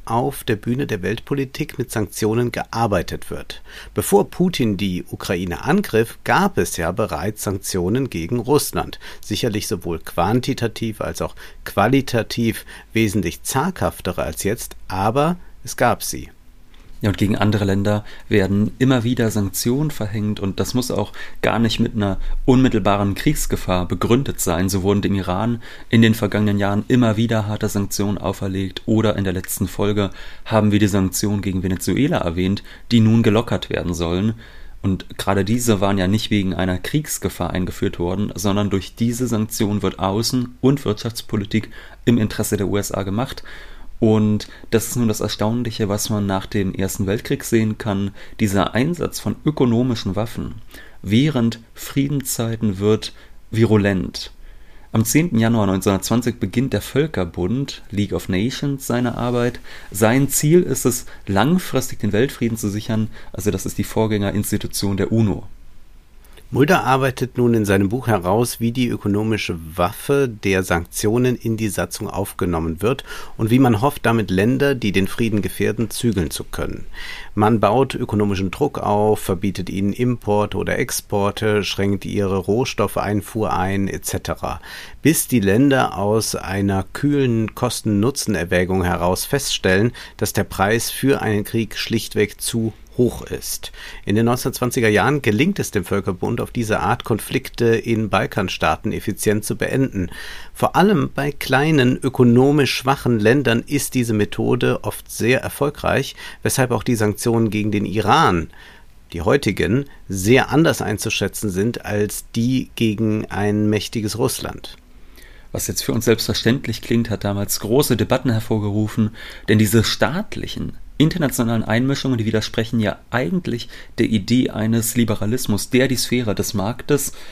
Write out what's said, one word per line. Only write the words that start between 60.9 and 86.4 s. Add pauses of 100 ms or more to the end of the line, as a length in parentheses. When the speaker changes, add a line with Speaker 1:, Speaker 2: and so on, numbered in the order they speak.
Speaker 2:
langfristig
den
Weltfrieden
zu
sichern. (240)
Also
das
ist
die
Vorgängerinstitution
der
uno. (1080)
Speaker 1:
Mulder
arbeitet
nun
in
seinem
Buch
heraus,
wie
die
ökonomische (160)
Waffe
der
Sanktionen
in
die
Satzung
aufgenommen
wird (340)
und
wie
man
hofft,
damit
Länder,
die
den
Frieden
gefährden,
zügeln
zu
können. (480)
Man
baut
ökonomischen
Druck
auf,
verbietet
ihnen
Import
oder
Exporte,
schränkt
ihre
Rohstoffeinfuhr
ein,
et
cetera, (440)
bis
die
Länder
aus
einer (100)